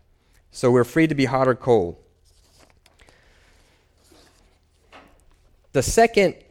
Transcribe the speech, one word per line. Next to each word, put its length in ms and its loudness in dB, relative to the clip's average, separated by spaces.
So 180 -2
we're 140 4
free 240 -2
to 80 -4
be 100 -2
hot 220 -2
or 80 2
cold. 420 -2
The 100 -2
second 540 0